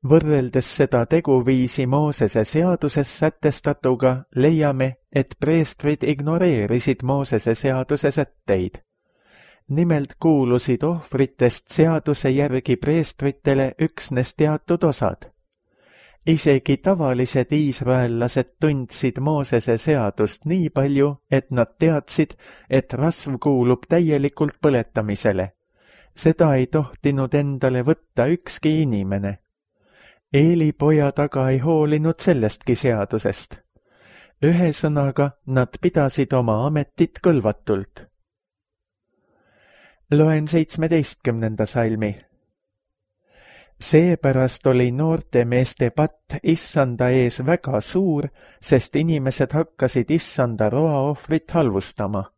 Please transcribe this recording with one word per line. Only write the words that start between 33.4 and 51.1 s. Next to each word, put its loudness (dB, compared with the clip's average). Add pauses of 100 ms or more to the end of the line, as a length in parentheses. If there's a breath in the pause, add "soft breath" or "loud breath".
Ühesõnaga, 0 (140)
nad 0
pidasid 0
oma 0
ametit -2
kõlvatult. 0 (2000 soft breath)
Loen 2
seitsmeteistkümnenda -2
salmi. -2 (1700 soft breath)
Seepärast 2
oli 2
noorte 0
meeste 0
patt -4
Issanda 0
ees 2
väga -2
suur, -2 (320 soft breath)
sest 0
inimesed 0
hakkasid -2
Issanda -2
roaohvrit -2